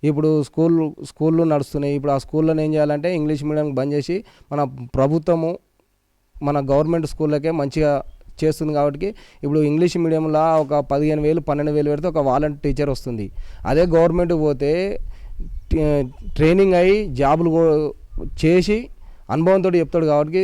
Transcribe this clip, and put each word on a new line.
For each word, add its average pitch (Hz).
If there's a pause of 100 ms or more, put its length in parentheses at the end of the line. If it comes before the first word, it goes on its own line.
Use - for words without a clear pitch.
ఇప్పుడు 156 (200)
స్కూల్, 165 (360)
స్కూళ్ళు 160 (100)
నడుస్తున్నాయి. 143
ఇప్పుడు 143
ఆ -
స్కూళ్ళని 160
ఏం 156
చేయాలంటే 151
ఇంగ్లీష్ 151
మీడియం 151 (100)
బంద్ 139
చేసి 165 (340)
మన 147 (340)
ప్రభుత్వము 160 (1000)
మన 147 (140)
గవర్నమెంట్ 156
స్కూళ్ళకే 151 (100)
మంచిగా 143 (520)
చేస్తుంది 156
కాబట్టి 147 (360)
ఇప్పుడు 147 (100)
ఇంగ్లీష్ 165
మీడియంలో 160 (200)
ఒక 147 (120)
పదిహేను 151
వేలు, 160
పన్నెండు 147
వేలు 147
పెడితే 151
ఒక 156
వాలంటీర్ 143
టీచర్ 139
వస్తుంది. 117 (460)
అదే 151 (120)
గవర్నమెంట్ 170 (120)
పోతే 143 (1000)
టి-, 151 (320)
ట్రైనింగ్ 180
అయ్యి 190 (240)
జాబులు 160
కో-, 156 (520)
చేసి 180 (580)
అనుభవంతో 185 (100)
చెప్తాడు 160
కాబట్టి 156